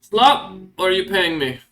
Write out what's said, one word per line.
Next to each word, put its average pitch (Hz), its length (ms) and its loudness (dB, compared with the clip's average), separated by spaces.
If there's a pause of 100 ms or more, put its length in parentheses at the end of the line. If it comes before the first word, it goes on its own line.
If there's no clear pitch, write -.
Slop, 233 540 2 (220)
or 185 120 0
are - 20 2
you 185 140 0
paying 180 340 -2
me? 127 200 -4 (120)